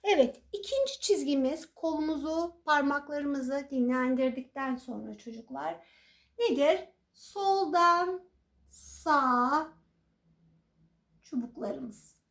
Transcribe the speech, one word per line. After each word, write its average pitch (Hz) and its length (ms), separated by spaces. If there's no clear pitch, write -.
Evet, 320 380
ikinci 539 460
çizgimiz 285 760
kolumuzu, 320 880
parmaklarımızı 285 1040
dinlendirdikten 254 1040
sonra 214 420
çocuklar 165 680
nedir? 320 500
Soldan 359 1160
sağa 277 1000
çubuklarımız. 247 960